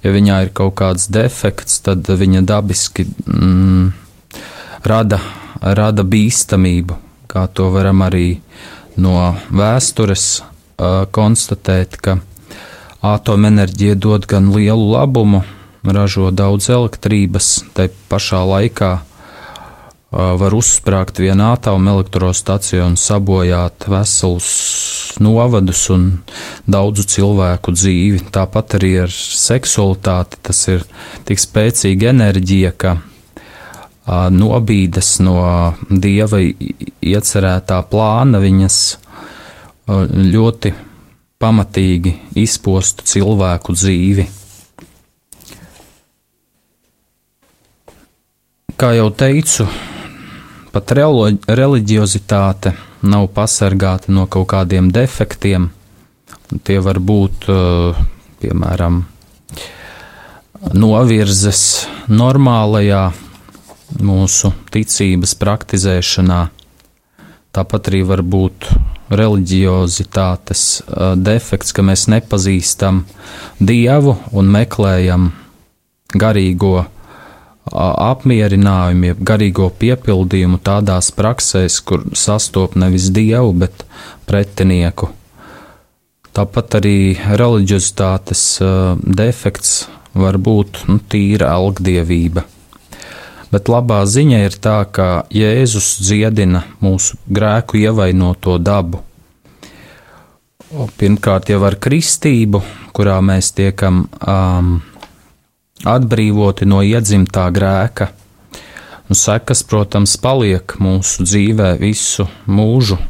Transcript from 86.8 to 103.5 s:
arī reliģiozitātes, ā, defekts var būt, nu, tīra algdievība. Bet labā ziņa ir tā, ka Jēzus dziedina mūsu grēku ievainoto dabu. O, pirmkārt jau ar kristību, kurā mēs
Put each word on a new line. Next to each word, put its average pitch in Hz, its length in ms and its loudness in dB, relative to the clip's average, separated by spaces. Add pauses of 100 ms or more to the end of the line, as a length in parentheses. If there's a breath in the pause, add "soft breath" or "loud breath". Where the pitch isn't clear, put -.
arī 101 160 2 (160)
reliģiozitātes, 98 1300 0 (120)
ā, 95 180 0 (240)
defekts - 880 -2 (260 loud breath)
var 95 260 0
būt, 101 480 0
nu, 104 140 2
tīra 98 540 0
algdievība. 87 920 0 (1000 loud breath)
Bet 101 280 -2
labā 117 320 2
ziņa 123 380 4
ir 98 160 0
tā, 107 260 0
ka 92 440 -2
Jēzus 107 720 0
dziedina 101 680 0 (120)
mūsu 95 440 -2
grēku 107 560 -2
ievainoto 92 800 0
dabu. 90 420 -2 (1600 loud breath)
O, 139 260 -10
pirmkārt 98 600 0
jau 101 140 2
ar 98 160 0
kristību, 123 800 0 (280 loud breath)
kurā 98 340 0
mēs 95 340 0